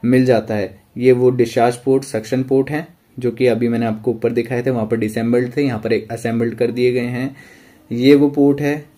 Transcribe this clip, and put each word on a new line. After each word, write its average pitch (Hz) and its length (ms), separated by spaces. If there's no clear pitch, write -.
मिल 127 200
जाता 110 300
है। 98 240
ये 123 140
वो 123 180
डिस्चार्ज 120 460
पोर्ट, 135 280
सक्शन 127 400
पोर्ट 135 260
हैं, 151 180
जो 123 120
कि 123 160
अभी 117 200
मैंने 117 180
आपको 110 260
ऊपर 117 200
दिखाए 120 320
थे, 131 60
वहाँ 117 160
पर 110 120
डिसेंबल्ड 113 600
थे, 147 40
यहाँ 123 180
पर 110 140
एक 107 180
असेंबल्ड 117 440
कर 117 160
दिए 123 200
गए 123 80
हैं। 123 360
ये 127 240
वो 143 140
पोर्ट 143 320
है 147 240